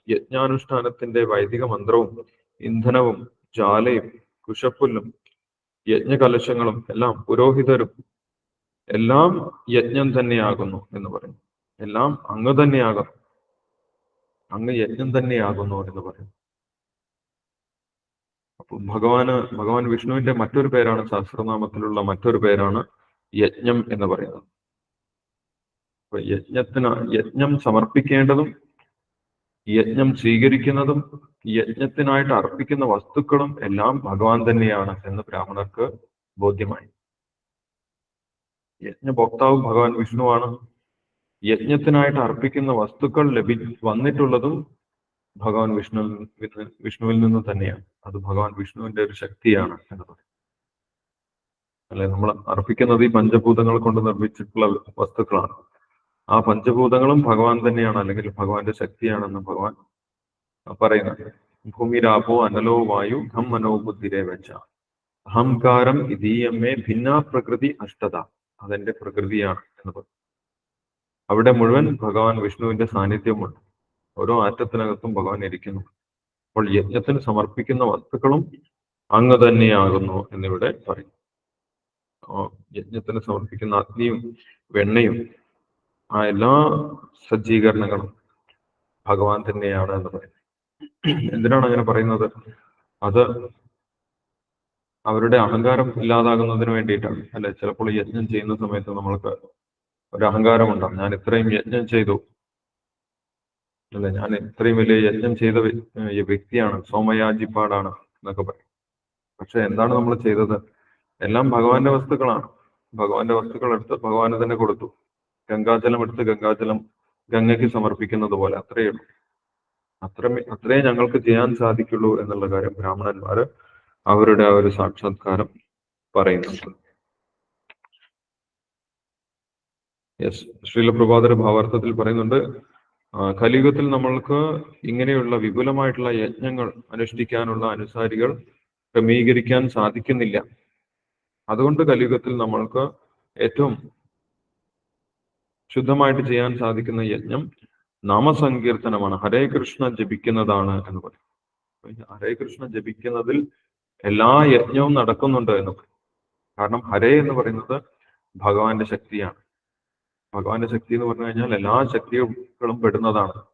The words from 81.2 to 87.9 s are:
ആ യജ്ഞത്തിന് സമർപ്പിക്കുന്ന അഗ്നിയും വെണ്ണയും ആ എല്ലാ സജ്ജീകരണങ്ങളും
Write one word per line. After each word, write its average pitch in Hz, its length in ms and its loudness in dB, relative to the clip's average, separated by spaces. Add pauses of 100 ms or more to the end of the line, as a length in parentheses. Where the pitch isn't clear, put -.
ആ 98 200 -8 (280)
യജ്ഞത്തിന് 110 420 -8
സമർപ്പിക്കുന്ന 104 560 -6
അഗ്നിയും 117 600 -2 (360)
വെണ്ണയും 104 580 2 (800)
ആ 107 140 0
എല്ലാ 120 400 4 (640)
സജ്ജീകരണങ്ങളും 107 840 2 (920)